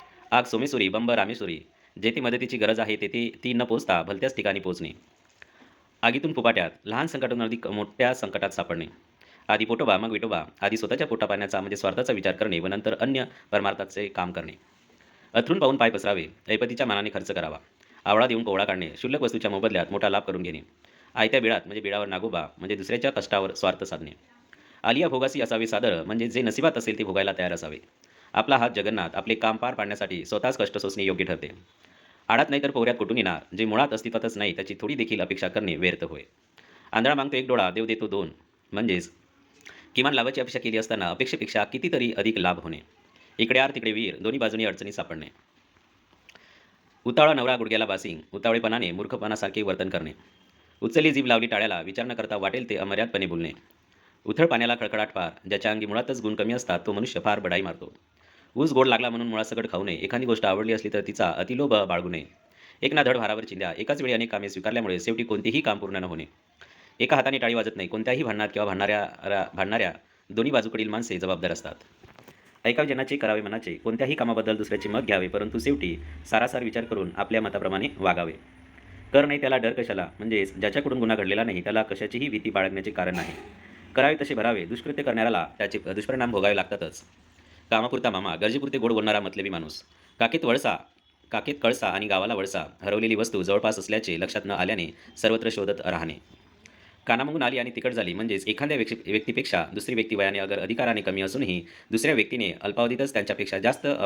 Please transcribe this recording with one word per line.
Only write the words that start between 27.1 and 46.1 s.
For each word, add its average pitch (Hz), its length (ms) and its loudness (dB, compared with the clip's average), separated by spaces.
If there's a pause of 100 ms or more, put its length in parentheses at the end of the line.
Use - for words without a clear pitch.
तयार 90 140 0
असावे. 78 240 -8 (560)
आपला 135 240 6
हात 120 200 4
जगन्नाथ, 101 380 0
आपले 98 200 0
काम 110 220 2
पार 123 180 -4
पाडण्यासाठी 101 500 -4
स्वतःच 117 320 0
कष्ट 104 220 -2
सोसणे 98 260 -2
योग्य 92 200 2
ठरते. 80 240 -4 (800)
आडात 127 220 6
नाही 143 120 2
तर 139 80 0
पोहऱ्यात 120 260 2
कुठून 113 220 0
येणार, 90 380 -2
जे 110 80 0
मुळात 120 280 4
अस्तित्वातच 113 460 -4
नाही 101 160 0
त्याची 95 260 -6
थोडी 139 140 -4
देखील 113 260 0
अपेक्षा 92 280 -2
करणे 90 280 -2
व्यर्थ 87 280 0
होय. 76 180 -10 (680)
आंधळा 117 220 4
मागतो 139 220 0
एक 127 120 0
डोळा, 107 220 4
देव 110 160 -2
देतो 110 220 -2
दोन, 95 200 -2 (440)
म्हणजेच 98 380 0 (840)
किमान 139 200 4
लाभाची 127 260 2
अपेक्षा 123 180 -4
केली 113 180 0
असताना 110 320 0
अपेक्षेपेक्षा 107 560 -2
कितीतरी 131 520 0
अधिक 110 220 0
लाभ 90 200 2
होणे. 80 200 -10 (600)
इकडे 120 200 4
आर 135 160 4
तिकडे 113 180 -2
वीर, 107 280 -4
दोन्ही 113 180 -2
बाजूनी 110 260 0
अडचणी 101 280 -4
सापडणे. 80 340 -8 (1800)